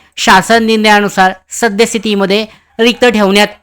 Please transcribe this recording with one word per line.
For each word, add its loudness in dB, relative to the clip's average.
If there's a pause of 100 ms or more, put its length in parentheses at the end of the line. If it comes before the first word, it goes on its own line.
(160)
शासन 0
निर्णयानुसार 0 (180)
सद्यस्थितीमध्ये -2 (320)
रिक्त 0
ठेवण्यात 2 (160)